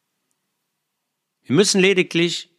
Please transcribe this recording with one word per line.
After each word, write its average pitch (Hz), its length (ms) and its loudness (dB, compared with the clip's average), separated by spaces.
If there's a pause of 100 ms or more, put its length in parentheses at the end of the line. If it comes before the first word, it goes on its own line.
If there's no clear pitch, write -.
(1400)
Wir 123 120 -4
müssen 202 260 2
lediglich 175 760 -2